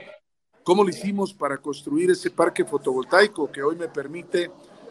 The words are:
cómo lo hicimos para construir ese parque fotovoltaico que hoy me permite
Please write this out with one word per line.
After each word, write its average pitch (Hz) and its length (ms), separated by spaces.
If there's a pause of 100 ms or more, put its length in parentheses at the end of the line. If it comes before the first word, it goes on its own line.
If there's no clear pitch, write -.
(640)
cómo 190 200
lo 190 60
hicimos 196 460
para 139 240
construir 151 520
ese 175 200
parque 170 340
fotovoltaico 147 880
que 139 100
hoy 156 140
me 170 120
permite 170 640 (400)